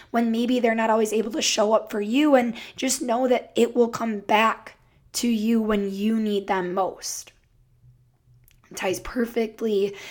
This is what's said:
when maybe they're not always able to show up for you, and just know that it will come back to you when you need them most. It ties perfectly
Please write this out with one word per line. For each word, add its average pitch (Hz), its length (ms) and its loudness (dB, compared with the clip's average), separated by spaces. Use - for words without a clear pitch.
when 233 220 0
maybe 240 280 0
they're 226 140 2
not 226 160 0
always 220 240 2
able 220 180 -2
to 294 120 -4
show 214 300 2
up 220 180 0
for 214 100 -4
you, 277 320 4
and 240 220 2
just - 280 -4
know 247 240 0
that - 280 0
it 233 200 2
will 233 140 4
come 226 300 -6
back - 560 0
to - 140 -2
you 226 340 2
when 202 320 0
you 220 260 0
need 208 280 -2
them 180 260 -2
most. - 600 -6
It - 60 -16
ties 185 220 -4
perfectly 220 960 -2